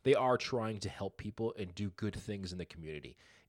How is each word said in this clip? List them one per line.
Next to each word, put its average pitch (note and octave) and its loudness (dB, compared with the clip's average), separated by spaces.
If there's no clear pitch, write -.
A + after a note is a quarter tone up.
they C3+ 8
are B2 6
trying A2 0
to G2+ -2
help - -6
people A2+ -4
and F2+ -6
do G2+ -2
good G#2 -2
things G2 -6
in F2+ -6
the E2+ -6
community. D2+ -10